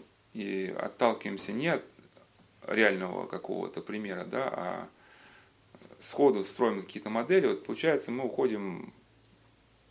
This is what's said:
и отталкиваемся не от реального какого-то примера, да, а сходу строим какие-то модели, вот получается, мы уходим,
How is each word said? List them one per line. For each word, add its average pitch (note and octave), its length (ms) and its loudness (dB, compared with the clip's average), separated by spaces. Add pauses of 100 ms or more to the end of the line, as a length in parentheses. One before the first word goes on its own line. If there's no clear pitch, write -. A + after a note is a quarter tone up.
(340)
и G2 440 -4
отталкиваемся G#2 720 0
не C3 160 0
от D#3 160 0 (800)
реального F#2+ 600 2
какого-то F#2 540 -6
примера, G2+ 440 -6
да, A#2+ 280 -2
а F2+ 360 -4 (1080)
сходу A#2+ 460 4
строим G#2 380 0
какие-то G#2 260 -10
модели, B2+ 380 4
вот G#2 180 0
получается, D3 460 0
мы B2+ 140 -2
уходим, G#2+ 680 -2 (1000)